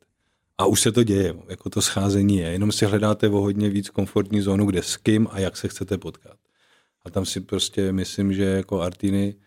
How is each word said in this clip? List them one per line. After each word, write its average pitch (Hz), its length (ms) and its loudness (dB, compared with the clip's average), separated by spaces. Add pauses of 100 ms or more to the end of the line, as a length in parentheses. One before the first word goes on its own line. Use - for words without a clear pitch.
(580)
A 95 80 2
už 101 160 4
se 117 100 2
to 117 120 4
děje, 98 320 0 (140)
jako 95 200 -10
to 104 120 -4
scházení 101 560 2
je, 82 140 -2
jenom 101 200 0
si - 140 0
hledáte 104 440 2
o 101 120 2
hodně 101 280 0
víc 98 200 -2
komfortní 101 520 0
zónu, 98 240 2
kde 90 180 0
s - 140 -6
kým 110 340 2
a 98 80 -8
jak 92 180 -2
se 104 100 -6
chcete 95 300 -6
potkat. 78 400 -14 (680)
A 87 40 -16
tam 95 160 -4
si - 140 -6
prostě 95 520 -2
myslím, 95 420 -2
že 98 100 -2
jako 95 380 -2
Artiny, 98 540 -2 (100)